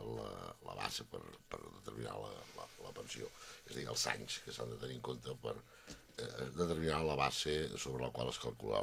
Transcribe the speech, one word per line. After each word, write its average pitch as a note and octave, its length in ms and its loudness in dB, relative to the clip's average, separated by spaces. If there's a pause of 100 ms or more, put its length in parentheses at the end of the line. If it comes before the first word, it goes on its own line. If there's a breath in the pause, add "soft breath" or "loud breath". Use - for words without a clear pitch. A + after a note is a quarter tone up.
la, A1 280 -4 (360)
la G1+ 140 -6
base G1+ 260 0
per, G1+ 160 -6 (300)
per G1+ 80 -2 (220)
determinar G#1 360 -4
la, G#1 140 -4 (260)
la, G1+ 120 -8 (180)
la G1+ 100 -8
pensió. G1+ 320 -6 (380 loud breath)
És - 80 -8
a C2+ 60 -2
dir, - 40 -2
els A1+ 240 2
anys G#1+ 360 0
que - 100 -8
s'han A#1 180 -2
de A1 80 -6
tenir B1+ 160 -4
en A#1 80 -8
compte B1+ 380 -4
per, A#1 100 2 (640 soft breath)
eh, - 380 -2
determinar D#2+ 500 6
la D2 160 6
base D2+ 380 6 (180)
sobre B1+ 300 0
la - 100 2
qual A#1+ 160 2
es - 80 -4
calcula G#1+ 420 2